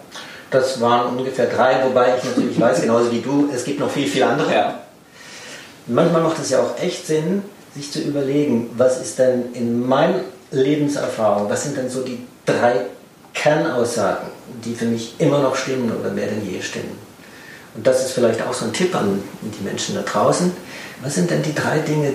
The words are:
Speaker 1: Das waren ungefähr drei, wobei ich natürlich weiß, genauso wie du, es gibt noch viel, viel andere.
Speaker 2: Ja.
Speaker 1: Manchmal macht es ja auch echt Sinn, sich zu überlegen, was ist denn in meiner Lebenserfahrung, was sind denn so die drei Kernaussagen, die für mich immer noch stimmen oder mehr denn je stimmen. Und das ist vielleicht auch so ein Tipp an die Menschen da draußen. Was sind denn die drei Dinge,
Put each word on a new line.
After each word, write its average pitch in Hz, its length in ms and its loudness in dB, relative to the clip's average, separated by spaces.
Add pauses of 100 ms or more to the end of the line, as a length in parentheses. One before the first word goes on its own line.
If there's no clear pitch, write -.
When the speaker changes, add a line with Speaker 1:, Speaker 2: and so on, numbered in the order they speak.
(500)
Speaker 1:
Das 127 300 2
waren 123 360 2
ungefähr 127 300 0
drei, 131 380 4
wobei 127 320 4
ich - 80 -2
natürlich 123 340 0
weiß, 120 220 4
genauso 117 320 4
wie 117 80 0
du, 143 340 2
es 120 100 -4
gibt 147 160 -4
noch 123 100 -2
viel, 143 180 -2
viel 131 160 2
andere. - 280 2
Speaker 2:
Ja. - 280 0 (1040)
Speaker 1:
Manchmal 165 360 2
macht 160 180 0
es 135 100 -4
ja 127 120 4
auch - 180 -2
echt - 260 -4
Sinn, 165 360 0 (320)
sich 143 180 -12
zu 156 80 -6
überlegen, 139 760 0
was 127 240 4
ist - 180 -8
denn 127 340 2
in 120 340 0
meiner 160 340 4 (300)
Lebenserfahrung, 131 1000 2
was - 140 -2
sind 143 120 -6
denn 127 140 -4
so 127 120 -4
die 123 160 -6 (280)
drei 120 400 2 (480)
Kernaussagen, 127 920 0 (380)
die 117 100 -6
für 113 120 -4
mich 117 320 -2
immer 143 220 4
noch 131 160 2
stimmen 127 420 -2
oder 101 120 -4
mehr 101 180 -4
denn 104 220 -4
je 90 100 -6
stimmen. - 380 -8 (760)
Und 104 120 -2
das 127 180 4
ist - 80 -6
vielleicht 113 300 2
auch - 100 -4
so - 140 -4
ein 110 80 -4
Tipp 180 200 0
an 98 280 0 (180)
die - 240 -10
Menschen - 300 -6
da 92 80 -4
draußen. 151 500 2 (500)
Was 139 120 -6
sind 175 160 2
denn 151 120 0
die 151 120 -2
drei 131 240 0
Dinge, 151 360 0